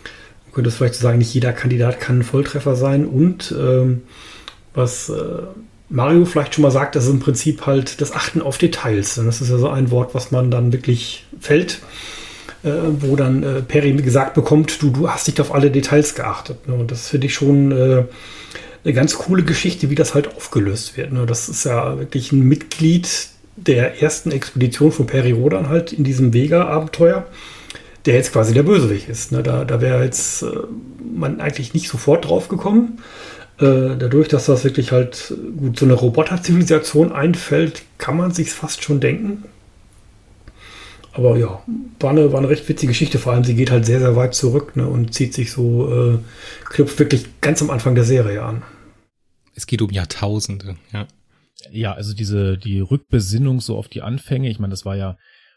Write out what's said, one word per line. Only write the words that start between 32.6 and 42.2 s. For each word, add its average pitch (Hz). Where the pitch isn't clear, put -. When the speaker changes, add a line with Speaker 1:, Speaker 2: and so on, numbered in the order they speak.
Speaker 1:
Äh, 131
dadurch, 131
dass 135
das 135
wirklich 131
halt, -
gut, 131
so 135
eine 127
Roboter-Zivilisation 160
einfällt, 156
kann 131
man 175
sich's 170
fast -
schon 143
denken. 202
Aber 123
ja, 110
war 139
eine, 147